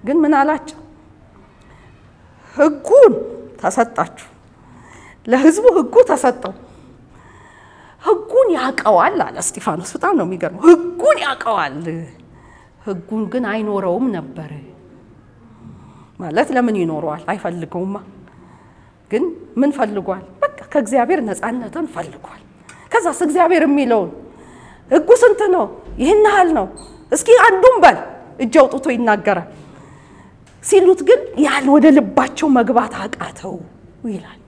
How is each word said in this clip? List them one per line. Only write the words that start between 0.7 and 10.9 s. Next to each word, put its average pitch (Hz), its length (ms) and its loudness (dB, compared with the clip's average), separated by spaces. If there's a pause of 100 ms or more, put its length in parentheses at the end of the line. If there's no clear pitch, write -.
ህጉን 320 580 4 (440)
ተሰጣችሁ። - 720 -4 (960)
ለህዝቡ 311 460 2
ህጉ 302 220 -2 (100)
ተሰጠው። 247 500 -2 (1500)
ህጉን 466 480 0
ያውቀዋል 262 680 0
አለ - 180 -6
እስጢፋኖስ። 175 540 -8
በጣም 370 220 -4
ነው 240 100 0
የሚገርመው። 175 400 -8
ህጉን 349 540 2